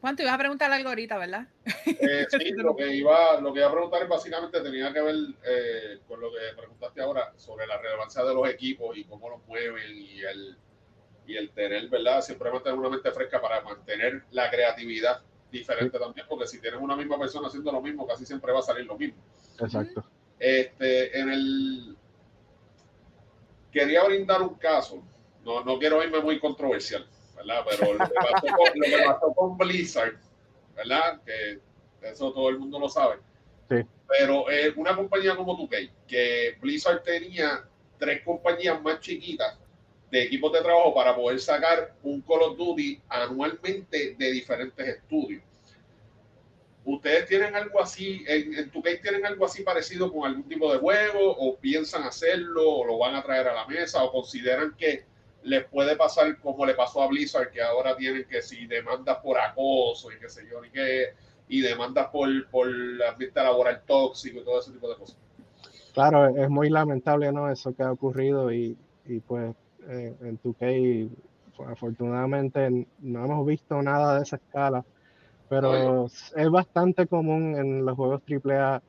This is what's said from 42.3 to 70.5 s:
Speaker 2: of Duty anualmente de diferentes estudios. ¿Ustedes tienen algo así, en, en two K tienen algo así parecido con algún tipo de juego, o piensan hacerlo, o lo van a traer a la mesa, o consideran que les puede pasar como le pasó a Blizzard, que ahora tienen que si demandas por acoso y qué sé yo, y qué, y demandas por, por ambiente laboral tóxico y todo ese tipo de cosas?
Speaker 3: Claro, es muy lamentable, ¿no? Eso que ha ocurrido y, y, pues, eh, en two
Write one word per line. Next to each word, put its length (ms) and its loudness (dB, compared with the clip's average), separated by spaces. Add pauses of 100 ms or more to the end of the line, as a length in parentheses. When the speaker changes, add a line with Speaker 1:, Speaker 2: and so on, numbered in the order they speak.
Speaker 2:
of 140 0
Duty 520 -4
anualmente 1080 -4
de 140 0
diferentes 560 -6
estudios. 540 -4 (1400)
¿Ustedes 420 2
tienen 280 2
algo 260 2
así, 460 -6
en, 280 0
en 140 -6
two 120 -10
K 80 0 (120)
tienen 240 -2
algo 200 0
así 180 -6
parecido 480 -2
con 140 -4
algún 180 -4
tipo 280 0
de 80 2
juego, 520 4
o 260 0
piensan 460 -2
hacerlo, 680 2
o 160 0
lo 120 -2
van 180 2
a 80 -4
traer 240 0
a 60 0
la 120 -4
mesa, 380 -2
o 80 0
consideran 640 -2
que 280 -2 (380)
les 220 0
puede 300 2
pasar 440 4
como 260 -2
le 80 4
pasó 280 0
a 60 4
Blizzard, 440 0
que 100 -6
ahora 340 2
tienen 300 -4
que 160 -4
si 260 -14
demandas 520 -4
por 200 0
acoso 720 0
y 80 -20
qué 100 -16
sé 200 -20
yo, 160 -12
y 60 -20
qué, 420 -2 (340)
y 140 0
demandas 460 0
por, 220 0 (200)
por 180 2 (420)
ambiente 320 -4
laboral 460 4
tóxico 520 2
y 40 -14
todo 160 0
ese 120 -10
tipo 180 -10
de 80 -6
cosas? 200 -20 (760)
Speaker 3:
Claro, 420 8
es 140 2
muy 200 4
lamentable, 640 2
¿no? 180 -2
Eso 240 -6
que 100 -2
ha 100 0
ocurrido 580 0
y, 240 -2 (300)
y, 140 -6
pues, 340 -6 (340)
eh, 340 -10
en 160 -10
two 220 -6